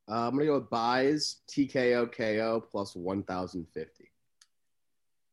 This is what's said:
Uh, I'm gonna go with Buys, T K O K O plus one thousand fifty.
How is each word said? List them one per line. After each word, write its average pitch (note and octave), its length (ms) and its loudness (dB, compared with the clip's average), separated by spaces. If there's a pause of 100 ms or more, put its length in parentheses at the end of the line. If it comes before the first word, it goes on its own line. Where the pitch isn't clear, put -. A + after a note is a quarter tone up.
Uh, A#2 200 0
I'm A#2+ 60 0
gonna C#3+ 100 2
go D3 140 2
with A#2 120 -6
Buys, C3 680 2 (100)
T C#3+ 180 0
K B2 300 2
O A#2+ 100 2
K A2 360 -2
O A2+ 180 0
plus G2+ 340 -8
one F#2+ 300 -4
thousand F2+ 500 -6
fifty. - 380 -14 (1200)